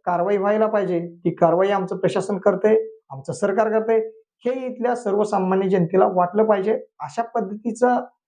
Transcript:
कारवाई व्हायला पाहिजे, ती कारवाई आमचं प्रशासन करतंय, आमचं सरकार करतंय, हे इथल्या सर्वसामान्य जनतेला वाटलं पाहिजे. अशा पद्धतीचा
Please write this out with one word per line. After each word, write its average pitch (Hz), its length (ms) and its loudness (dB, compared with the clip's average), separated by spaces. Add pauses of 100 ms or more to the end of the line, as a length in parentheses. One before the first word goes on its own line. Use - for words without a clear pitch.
कारवाई 180 320 0
व्हायला 214 300 2
पाहिजे, 175 480 -2
ती 165 200 -2
कारवाई 175 340 2
आमचं 190 280 -2
प्रशासन 185 400 -2
करतंय, 202 400 2 (320)
आमचं 139 240 -12
सरकार 214 360 0
करतंय, 220 460 0
हे 254 500 -8
इथल्या 247 300 -4
सर्वसामान्य 196 760 0
जनतेला 190 380 2
वाटलं 180 380 0
पाहिजे. 214 400 0 (140)
अशा 233 240 -6
पद्धतीचा 233 840 -2 (220)